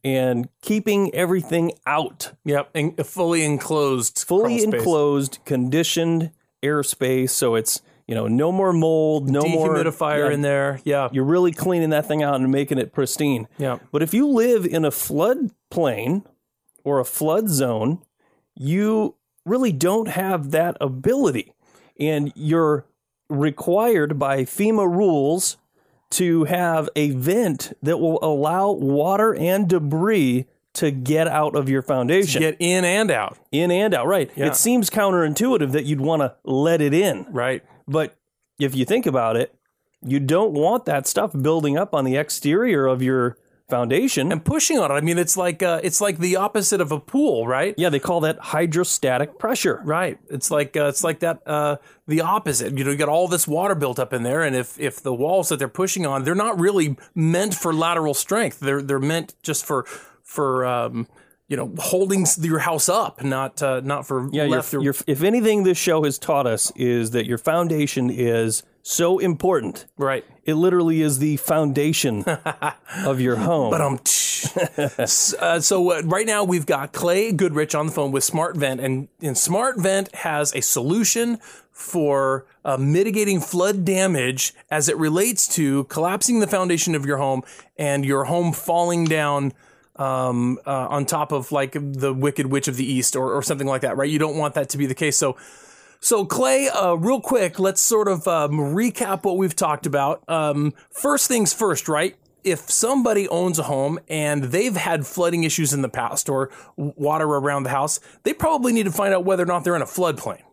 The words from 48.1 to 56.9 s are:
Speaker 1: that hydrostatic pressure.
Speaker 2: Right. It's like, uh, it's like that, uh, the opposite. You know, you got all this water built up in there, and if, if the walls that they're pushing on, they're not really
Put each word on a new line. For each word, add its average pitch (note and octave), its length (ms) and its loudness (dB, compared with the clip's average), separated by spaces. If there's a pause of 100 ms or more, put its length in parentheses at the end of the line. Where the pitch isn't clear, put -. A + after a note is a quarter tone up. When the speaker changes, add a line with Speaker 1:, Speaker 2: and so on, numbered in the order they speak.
Speaker 1:
that D#3 180 0
hydrostatic D3+ 1040 0
pressure. A3+ 440 0
Speaker 2:
Right. D#3+ 360 -2 (100)
It's C#3+ 220 -4
like, D3 240 0
uh, D3 80 2
it's C#3+ 180 -2
like E3 180 -2
that, E3 260 -2
uh, D3 320 -2 (280)
the D#3 140 0
opposite. D#3 580 -2
You C#3 60 -2
know, C#3 80 0
you C#3+ 40 -2
got D3 120 0
all E3+ 180 2
this E3+ 220 -2
water F3+ 260 0
built C#3 240 -2
up C3 140 -2
in A#2+ 100 -2
there, C#3+ 220 0
and C3+ 100 0
if, B2+ 240 -4
if C#3+ 240 -6
the C3 100 -4
walls D#3 360 0
that D3+ 100 -2
they're C3+ 80 -2
pushing F#3 400 -2
on, C3+ 160 -2
they're D#3+ 140 0
not G3+ 240 0
really E3+ 360 2 (180)